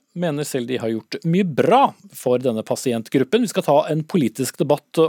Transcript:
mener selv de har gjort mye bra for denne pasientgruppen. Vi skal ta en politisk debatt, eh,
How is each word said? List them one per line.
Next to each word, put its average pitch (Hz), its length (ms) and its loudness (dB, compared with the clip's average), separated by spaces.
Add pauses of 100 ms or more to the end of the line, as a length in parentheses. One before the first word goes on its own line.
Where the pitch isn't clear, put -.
(160)
mener 156 280 -4
selv 127 220 -4
de 123 120 -6
har 113 120 -4
gjort - 340 -6
mye 175 200 2
bra 190 500 2 (180)
for 123 280 0
denne 117 260 -2
pasientgruppen. 123 760 0
Vi 233 80 0
skal 185 120 -4
ta 151 220 4
en 160 180 -2
politisk - 560 -2
debatt, 143 400 -2
eh, 160 120 6